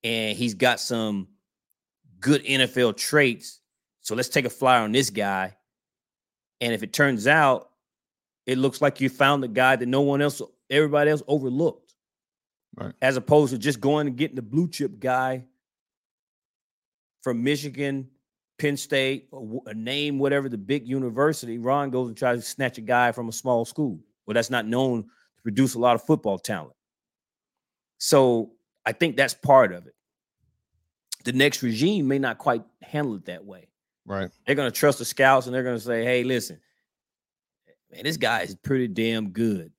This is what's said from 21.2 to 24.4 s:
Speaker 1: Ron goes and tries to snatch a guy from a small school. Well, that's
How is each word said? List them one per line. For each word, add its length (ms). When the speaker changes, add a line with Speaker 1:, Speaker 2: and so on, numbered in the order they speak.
Speaker 1:
Ron 320
goes 180
and 80
tries 240
to 60
snatch 320
a 40
guy 300
from 160
a 60
small 320
school. 340
Well, 100
that's 140